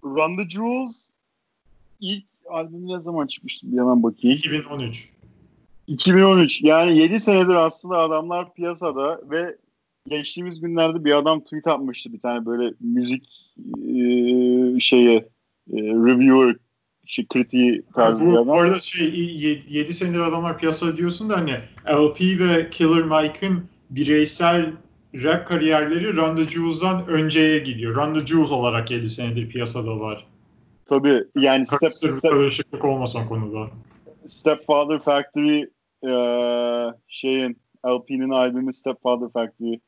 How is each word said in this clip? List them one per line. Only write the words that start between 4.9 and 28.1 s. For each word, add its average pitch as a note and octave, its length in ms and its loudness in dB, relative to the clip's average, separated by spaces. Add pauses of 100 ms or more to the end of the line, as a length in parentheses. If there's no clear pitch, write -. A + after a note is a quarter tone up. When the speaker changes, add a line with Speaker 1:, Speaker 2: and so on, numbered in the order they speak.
Speaker 1:
İki F3+ 280 2
bin F#3 60 8
on F#3+ 180 6
üç. D#3 220 2
Yani D#3+ 360 6
yedi E3 220 4
senedir F#3 360 4
aslında E3+ 420 0
adamlar E3+ 560 -2
piyasada E3 680 -6 (100)
ve E3 260 -6 (500)
geçtiğimiz D#3+ 540 -10
günlerde E3 440 0
bir D3 60 4
adam D3 320 2
tweet D3+ 240 -8
atmıştı C3+ 460 -4
bir G#2 60 -16
tane A#2+ 260 -6
böyle A#2 340 -4
müzik, B2 480 -4 (500)
e, B2 1000 2
şeye, A#2+ 380 6 (560)
e, - 40 -4
reviewer, B2 800 4 (500)
şey, - 220 -8
kritiği B2 560 2 (120)
tarzı A2+ 300 4
Speaker 2:
Bu, - 60 6
Speaker 1:
bir - 20 4
adam. A#2+ 140 4
Speaker 2:
bu C#3+ 60 2
arada F3 260 4
şey, F3 280 -4
i-, E3 400 -4
ye-, D3 220 -2
yedi D3+ 240 -4
senedir F3 260 -4
adamlar E3 380 -2
piyasada D#3+ 400 -2
diyorsun F3 320 -4
da G3+ 80 0
hani D3 200 -2 (300)
L D3+ 260 2
P F#3 260 0
ve E3 300 0
Killer E3 340 2
Mike'ın D#3+ 600 -2 (260)
bireysel D3+ 840 0 (400)
rap D#3 340 -2
kariyerleri D#3+ 680 0
Run D#3+ 200 0
the D#3+ 120 0
Jewels'dan E3+ 600 -4
önceye D#3 520 2
gidiyor. A#2 360 -6
Run D3+ 240 -2